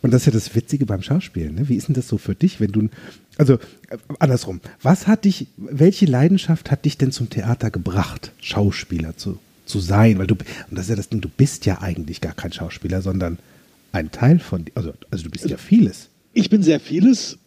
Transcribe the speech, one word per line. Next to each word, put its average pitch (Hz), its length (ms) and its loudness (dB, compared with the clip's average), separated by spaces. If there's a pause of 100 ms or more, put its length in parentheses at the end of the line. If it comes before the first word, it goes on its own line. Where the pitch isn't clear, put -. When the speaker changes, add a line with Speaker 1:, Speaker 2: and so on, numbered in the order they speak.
Speaker 1:
Und 123 120 2
das 123 100 4
ist - 40 2
ja 147 60 4
das - 220 -2
Witzige 135 320 -2
beim 98 160 -4
Schauspielen, 85 540 -4
ne? 135 120 -2
Wie 127 60 2
ist - 140 -6
denn 147 60 2
das 123 120 -2
so - 120 -2
für - 180 -4
dich, - 240 0
wenn 104 100 0
du, 107 180 0 (480)
also, 135 180 6
äh, - 440 -8 (220)
andersrum, 120 400 0 (200)
was 185 280 2
hat 220 160 2
dich, - 320 0
welche 165 500 2
Leidenschaft 160 640 2
hat - 140 -2
dich 151 140 -2
denn 135 120 2
zum 120 200 -6
Theater 113 400 -2
gebracht, 92 600 -4 (100)
Schauspieler 87 760 -2
zu, 95 220 -10 (260)
zu - 160 -6
sein? 101 380 4
Weil 95 100 -2
du, 107 80 4
und - 100 -12 (320)
das 92 60 -8
ist 98 60 -8
ja 113 60 -2
das 98 120 -8
Ding, 107 120 -4
du - 80 -10
bist - 380 0
ja 92 160 -2
eigentlich 82 380 -8
gar - 140 -8
kein - 180 -10
Schauspieler, 90 500 -6
sondern 92 360 -4 (520)
ein 80 220 -6
Teil 151 260 4
von 85 280 -6
dir, - 100 -18
also, 80 160 -8 (180)
also 82 140 -8
du 80 60 -12
bist - 200 -8
ja - 60 -6
vieles. 190 520 2 (240)
Speaker 2:
Ich - 160 2
bin 208 140 4
sehr 151 160 4
vieles 202 680 0